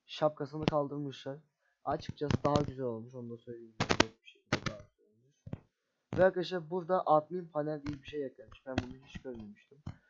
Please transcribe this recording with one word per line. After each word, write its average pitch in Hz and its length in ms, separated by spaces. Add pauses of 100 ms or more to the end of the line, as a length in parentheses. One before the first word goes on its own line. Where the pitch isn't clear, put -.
Şapkasını 151 600
kaldırmışlar. 143 720 (440)
Açıkçası - 600
daha 147 180
güzel 131 240
olmuş, 120 300
onu 120 140
da 117 80
söyleyeyim. 117 440
Net - 420
bir - 60
şekilde - 400
daha - 80
güzel - 300
olmuş. 143 280 (840)
Ve 175 80
arkadaşlar 180 440
burada 180 380
admin 160 400
panel 151 380
diye 147 160
bir - 60
şey 147 180
eklenmiş. - 400
Ben 131 120
bunu 131 280
hiç - 160
görmemiştim. 113 560 (320)